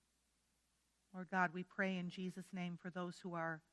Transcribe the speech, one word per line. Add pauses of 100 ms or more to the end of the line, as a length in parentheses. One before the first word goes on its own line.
(1120)
Lord
God,
we
pray
in
Jesus'
name
for
those
who
are (120)